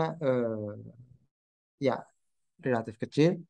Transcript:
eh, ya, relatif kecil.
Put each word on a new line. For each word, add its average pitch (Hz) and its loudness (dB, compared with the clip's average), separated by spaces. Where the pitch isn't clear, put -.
eh, 113 0
ya, 120 2
relatif 117 -2
kecil. 147 4